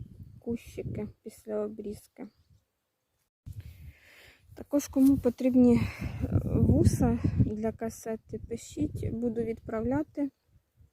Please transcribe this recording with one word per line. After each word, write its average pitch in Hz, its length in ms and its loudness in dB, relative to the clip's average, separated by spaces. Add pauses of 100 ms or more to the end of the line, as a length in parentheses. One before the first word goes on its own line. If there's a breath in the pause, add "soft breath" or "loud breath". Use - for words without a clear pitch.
(460)
кущики - 640 -8 (160)
після 214 420 -8
обрізки. 214 600 -12 (2250 loud breath)
Також, - 320 -4
кому 269 300 4
потрібні, 247 580 4
е, 233 60 2 (640 loud breath)
вуса 233 760 4 (200 loud breath)
для 214 320 2
касети, 226 680 -8 (100)
пишіть, - 640 -6
буду 233 300 -2
відправляти. 240 880 -2 (600)